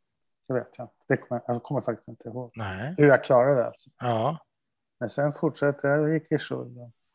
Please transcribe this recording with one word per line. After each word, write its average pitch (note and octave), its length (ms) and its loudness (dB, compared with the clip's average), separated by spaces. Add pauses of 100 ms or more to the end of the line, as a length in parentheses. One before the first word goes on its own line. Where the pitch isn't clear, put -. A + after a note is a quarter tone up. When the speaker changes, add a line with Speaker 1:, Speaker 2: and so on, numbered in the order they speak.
(480)
Speaker 1:
Det C3+ 60 -4
vet A#2+ 140 -4 (100)
jag A#2+ 80 -12
inte. - 100 -20 (120)
Det C3+ 100 2
kommer, - 300 -8
jag A#2+ 160 -4
kommer C3 180 -4
faktiskt - 260 -6
inte - 220 -18
ihåg. B2 260 -12
Speaker 2:
Nej. A2 420 -8
Speaker 1:
Hur D3 100 8
jag C3 160 8
klarade C3+ 380 4
det, A#2 60 -4
alltså. - 220 -16 (100)
Speaker 2:
Ja. B2 380 -2 (600)
Speaker 1:
Men A#2 100 -6
sen C#3+ 240 -2
fortsatte C#3+ 540 -2
jag D3 140 2
och D3+ 120 0
gick D#3 180 -4
i D3+ 80 2
kyrkan. B2 520 -10 (240)